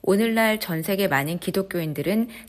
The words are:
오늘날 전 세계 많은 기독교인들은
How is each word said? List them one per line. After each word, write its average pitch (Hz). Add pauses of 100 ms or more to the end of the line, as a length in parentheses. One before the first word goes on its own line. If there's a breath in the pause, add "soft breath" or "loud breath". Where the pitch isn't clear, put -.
오늘날 220
전 160
세계 196
많은 143
기독교인들은 185 (200 loud breath)